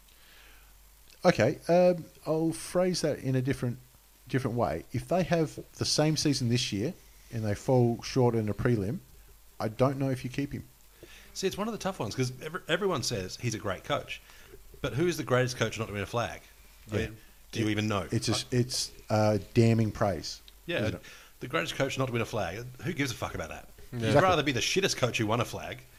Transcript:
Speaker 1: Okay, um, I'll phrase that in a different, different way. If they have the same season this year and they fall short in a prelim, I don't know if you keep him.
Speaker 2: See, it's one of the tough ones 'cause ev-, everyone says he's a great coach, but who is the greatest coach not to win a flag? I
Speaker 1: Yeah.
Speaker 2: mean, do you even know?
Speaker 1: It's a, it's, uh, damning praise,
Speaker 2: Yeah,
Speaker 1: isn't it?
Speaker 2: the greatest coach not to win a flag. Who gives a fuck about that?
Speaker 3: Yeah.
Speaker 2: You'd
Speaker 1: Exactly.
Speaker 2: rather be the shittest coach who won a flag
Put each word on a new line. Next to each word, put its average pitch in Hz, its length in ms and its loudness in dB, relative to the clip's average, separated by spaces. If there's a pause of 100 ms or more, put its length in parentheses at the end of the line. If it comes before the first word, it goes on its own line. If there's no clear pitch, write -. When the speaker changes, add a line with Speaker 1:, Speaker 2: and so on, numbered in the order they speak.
(1200)
Speaker 1:
Okay, 160 340 6 (100)
um, 180 360 6 (220)
I'll 160 260 0
phrase 180 500 0
that 147 180 0
in 131 160 0
a 131 40 2
different, 127 380 -2 (500)
different 120 280 0
way. 82 360 0
If 123 160 -4
they 175 140 2
have 165 360 0 (200)
the 117 60 -2
same 151 320 2
season 135 320 0
this 123 240 0
year 113 200 -2 (400)
and 110 120 -4
they 101 100 0
fall 120 480 2
short 120 320 2
in 110 140 0
a 101 60 -2
prelim, 117 440 0 (600)
I 110 100 -2
don't 131 300 0
know 135 120 -2
if 127 140 -4
you 127 60 -6
keep 139 220 -6
him. - 120 -8 (680)
Speaker 2:
See, - 140 -4
it's 185 100 -4
one 208 120 -4
of 233 40 -4
the 202 60 -8
tough 185 200 -6
ones 110 160 -4
'cause 127 180 0 (100)
ev-, 156 260 -10
everyone 180 340 0
says 95 380 -4
he's 117 140 -2
a 107 40 -6
great 92 260 -4
coach, - 360 -4 (640)
but 127 120 -4
who 156 120 2
is 165 100 0
the 147 80 -4
greatest 127 320 2
coach 107 220 -2
not 110 80 -4
to 98 80 -8
win 101 80 -2
a 90 40 -4
flag? 117 340 -4 (520)
I 107 40 -2
Speaker 1:
Yeah. 107 100 0
Speaker 2:
mean, 110 100 -12 (360)
do - 80 -2
you 107 100 2
even 107 180 2
know? 98 220 0
Speaker 1:
It's 117 180 0
a, 107 60 2 (220)
it's, - 340 0 (200)
uh, 107 280 4 (160)
damning 113 380 6
praise, 92 500 -2 (240)
Speaker 2:
Yeah, 165 160 -2
Speaker 1:
isn't 107 140 -2
it? - 60 -16 (380)
Speaker 2:
the 123 80 -10
greatest 160 280 -4
coach 131 220 -2
not 131 80 0
to 120 60 -6
win 117 100 0
a 107 40 -4
flag. 101 380 -4 (180)
Who 120 100 -4
gives 135 200 -2
a - 20 -12
fuck - 200 -6
about 87 160 -8
that? 78 180 -16 (260)
Speaker 3:
Yeah. 120 60 -6
Speaker 2:
You'd 113 80 0
Speaker 1:
Exactly. 147 220 6
Speaker 2:
rather 156 120 4
be 143 100 0
the 120 80 -2
shittest - 360 2
coach 120 220 0
who 110 80 0
won 113 140 2
a 113 40 0
flag 87 340 -8 (200)